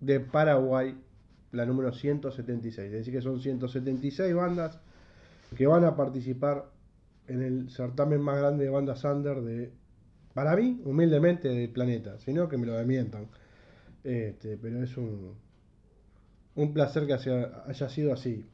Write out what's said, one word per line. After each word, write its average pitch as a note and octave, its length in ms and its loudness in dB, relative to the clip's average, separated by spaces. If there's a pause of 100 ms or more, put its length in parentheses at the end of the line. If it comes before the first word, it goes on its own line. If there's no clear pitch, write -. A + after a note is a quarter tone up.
de C3+ 200 2
Paraguay, C3 760 4 (560)
la A#2+ 140 -2
número B2+ 260 0
ciento C#3+ 380 -2
setenta A#2 380 -6
y A2 40 -8
seis. G2+ 140 -10
Es G#2+ 120 -6
decir, B2 160 -6
que C3 60 -2
son B2+ 200 -4
ciento B2+ 260 -4
setenta C3 400 -4
y C#3 40 -2
seis F3+ 240 0
bandas F3 440 -2 (800)
que C3 100 4
van E3+ 180 8
a D3+ 120 4
participar C3 680 -2 (640)
en C3 140 -4
el B2+ 280 -2
certamen C#3+ 500 0
más C#3+ 180 0
grande C#3+ 260 2
de C3+ 60 0
bandas C3+ 340 0
under C#3+ 380 0
de, A#2 300 -6 (600)
para D3 200 2
mí, B3 300 2
humildemente, D#3+ 640 4
del A#2+ 220 -2
planeta. A2+ 500 -2
Si C3 120 -6
no, E3+ 160 0
que C#3+ 100 -4
me A#2+ 80 -2
lo A#2 80 -4
desmientan. A#2 520 -2 (800)
Este, A2 520 -6
pero A2+ 260 -6
es B2 140 -6
un, G#2 380 -8 (1200)
un D3 180 0
placer D3 340 2
que C#3 80 2
haya, B2 520 -2
haya C3+ 220 -6
sido D3 240 0
así. A#2 420 -6